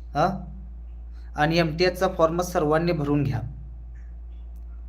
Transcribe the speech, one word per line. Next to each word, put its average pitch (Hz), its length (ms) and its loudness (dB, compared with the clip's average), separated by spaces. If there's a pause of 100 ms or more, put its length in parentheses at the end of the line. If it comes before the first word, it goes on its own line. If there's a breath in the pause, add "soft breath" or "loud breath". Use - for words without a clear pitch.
(140)
हा? 160 140 4 (1080 soft breath)
आणि 156 220 4
एमटीएसचा 180 500 4
फॉर्म 170 320 4
सर्वांनी 170 520 2
भरून 147 300 2
घ्या, 110 180 0 (1500 soft breath)